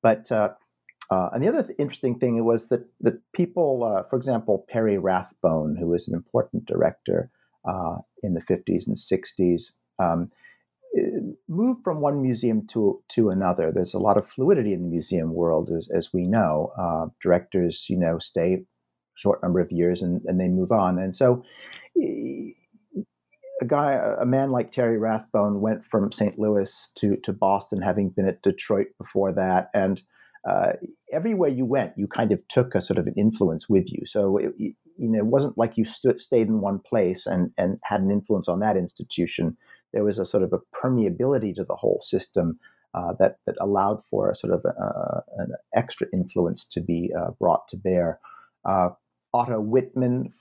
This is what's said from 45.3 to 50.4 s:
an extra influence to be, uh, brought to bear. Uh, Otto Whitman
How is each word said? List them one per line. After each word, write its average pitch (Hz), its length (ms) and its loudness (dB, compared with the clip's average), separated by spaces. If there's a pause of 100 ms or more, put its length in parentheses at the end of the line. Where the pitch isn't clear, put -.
an - 160 -6 (220)
extra - 380 -2
influence 90 520 -2
to - 140 -8
be, 85 400 -2
uh, 87 200 -4
brought 85 300 2
to - 60 -12
bear. 90 440 0 (440)
Uh, 92 260 2 (440)
Otto 120 260 0
Whitman 127 800 0